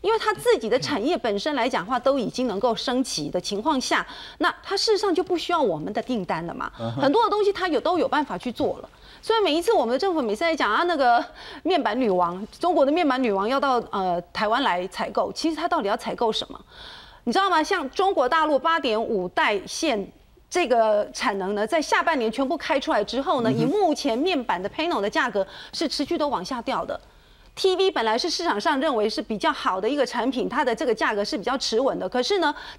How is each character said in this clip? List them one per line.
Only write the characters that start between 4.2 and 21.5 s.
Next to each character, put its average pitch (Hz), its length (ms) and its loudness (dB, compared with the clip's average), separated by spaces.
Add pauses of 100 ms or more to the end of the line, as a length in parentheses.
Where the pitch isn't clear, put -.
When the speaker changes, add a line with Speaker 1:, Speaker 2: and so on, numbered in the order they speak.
Speaker 1:
那 339 220 0
它 - 140 -4
事 440 160 0
实 403 60 4
上 370 180 2
就 359 80 0
不 359 140 -2
需 349 160 -2
要 330 60 2
我 196 180 2
们 170 160 -6
的 226 80 -2
订 220 240 -4
单 170 200 -4
了 165 80 -8
嘛。 - 240 -8
Speaker 2:
嗯 117 140 -4
哼。 269 120 -4
Speaker 1:
很 285 80 4
多 440 120 4
的 415 60 2
东 415 120 0
西 392 120 2
它 370 160 -2
有， 277 100 2
都 339 180 0
有 277 80 2
办 294 180 0
法 190 140 -6
去 240 140 -6
做 240 280 -2
了。 - 100 -16 (320)
所 - 140 0
以 440 60 4
每 311 140 2
一 339 60 2
次 466 120 2
我 302 120 4
们 233 80 0
的 269 40 2
政 392 160 0
府 320 80 0
每 214 140 0
次 220 60 -6
在 330 120 2
讲 302 180 0
啊， 330 120 2
那 349 140 2
个 254 260 6 (400)
面 330 180 2
板 220 180 0
女 240 100 2
王， 180 360 2 (140)
中 339 160 2
国 294 100 6
的 277 60 2
面 330 160 4
板 254 160 2
女 226 80 2
王 196 160 0
要 269 100 0
到， 262 240 2 (100)
呃， 185 300 0 (120)
台 208 160 0
湾 240 120 2
来 180 280 0
采 - 200 -6
购， 196 220 -2
其 - 180 -2
实 320 60 -2
它 311 140 -4
到 330 120 2
底 196 60 -2
要 208 80 2
采 233 180 -6
购 220 180 0
什 - 200 -4
么？ - 80 -16 (640)
你 233 100 0
知 370 40 4
道 392 120 4
吗？ 330 120 4
像 311 280 0
中 392 240 2
国 269 160 2
大 320 160 4
陆 294 120 2
八 330 220 2
点 226 220 0
五 190 260 -2
代 226 400 2
线 220 420 -2 (400)
这 359 160 2
个 220 460 4
产 220 260 -2
能 190 180 -2